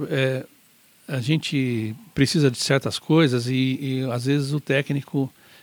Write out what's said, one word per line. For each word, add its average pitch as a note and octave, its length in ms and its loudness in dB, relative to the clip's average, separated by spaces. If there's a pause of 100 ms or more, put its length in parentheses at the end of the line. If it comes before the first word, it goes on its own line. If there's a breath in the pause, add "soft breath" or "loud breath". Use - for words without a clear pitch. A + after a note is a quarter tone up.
é, C3 380 -2 (600)
a C3+ 120 -4
gente A#2+ 760 -2 (180)
precisa C#3 340 4
de A#2+ 100 0
certas - 380 0
coisas B2+ 520 2
e, C3 340 0
e, C3 300 -4
às A#2+ 140 -4
vezes, C#3+ 260 0
o D3 80 -2
técnico, C#3 720 -2 (320 soft breath)